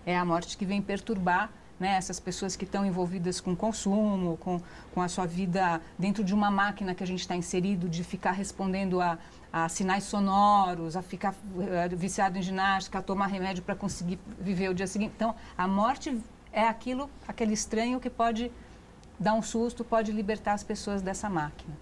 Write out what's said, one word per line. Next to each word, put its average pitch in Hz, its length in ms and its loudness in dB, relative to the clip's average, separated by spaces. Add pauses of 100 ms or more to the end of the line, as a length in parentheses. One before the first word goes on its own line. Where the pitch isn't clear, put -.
É 180 120 0
a 180 80 2
morte 175 340 0
que 196 80 -2
vem 202 160 0
perturbar, 196 680 0 (300)
né, 190 160 2
essas 185 240 -2
pessoas 185 340 -4
que 202 100 -4
estão 196 200 0
envolvidas 180 560 0
com 180 160 0
consumo, 202 800 2
com, 180 240 -2 (340)
com 180 60 0
a 180 80 0
sua 180 180 0
vida 175 540 2 (180)
dentro 202 240 2
de 190 120 2
uma 208 160 4
máquina 196 440 0
que 185 80 -6
a 185 40 -2
gente 180 200 -2
tá 180 80 -2
inserido, 180 540 0
de 170 160 -2
ficar 185 280 -2
respondendo 190 680 0
a, 170 180 2 (340)
a 165 160 2
sinais 190 360 0
sonoros, 196 920 4
a 180 60 -2
ficar, 190 320 -4 (260)
eh, 175 280 2
viciado 185 500 0
em 190 40 0
ginástica, 190 560 0
a 185 40 -2
tomar 196 240 0
remédio 190 360 -2
pra 196 120 -2
conseguir 180 440 -4 (200)
viver 190 300 0
o 180 60 2
dia 190 120 0
seguinte. 202 300 -2
Então, 226 180 0 (220)
a 180 100 2
morte 233 500 2 (360)
é 220 160 4
aquilo, 254 420 -2 (160)
aquele 214 280 0
estranho 226 440 0
que 247 120 -4
pode 233 420 0 (680)
dar 214 160 4
um 220 80 2
susto, 233 420 -2
pode 220 280 2
libertar 208 400 0
as 208 100 0
pessoas 202 400 -2
dessa 190 260 -4
máquina. 151 540 -4